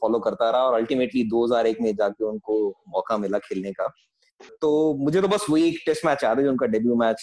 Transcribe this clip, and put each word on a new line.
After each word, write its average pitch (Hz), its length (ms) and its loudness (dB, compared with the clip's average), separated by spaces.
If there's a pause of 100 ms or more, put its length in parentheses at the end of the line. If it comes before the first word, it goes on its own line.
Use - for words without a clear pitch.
फॉलो 113 180 0
करता 113 320 0
रहा 127 120 2
और 123 180 2
ultimately 123 480 0
दो 117 180 2
हज़ार 117 200 2
एक 110 140 0
में 110 160 0
जाके 104 280 -2
उनको 107 640 -2
मौका 95 300 -2
मिला 101 200 -2
खेलने 98 340 -6
का। 95 200 -6 (680)
तो 156 340 2
मुझे 147 280 0
तो 196 60 2
बस 202 220 0
वही 156 180 4
एक 165 180 -4
टेस्ट 156 200 -2
मैच 143 180 0
याद 113 140 2
है, 139 60 2
जो 139 60 2
उनका 127 160 0
डेब्यू 113 280 2
मैच 113 280 2